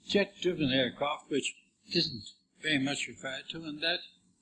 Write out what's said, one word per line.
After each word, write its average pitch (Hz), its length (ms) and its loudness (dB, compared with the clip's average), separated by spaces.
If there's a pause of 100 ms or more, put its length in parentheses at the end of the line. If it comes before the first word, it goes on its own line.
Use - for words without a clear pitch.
jet-driven 170 640 2
aircraft, 135 580 2
which - 260 0 (380)
isn't 151 300 0 (380)
very 156 180 2
much 135 280 0
referred 135 440 -8
to, 165 120 -10
and 151 180 -8
that 170 180 2 (420)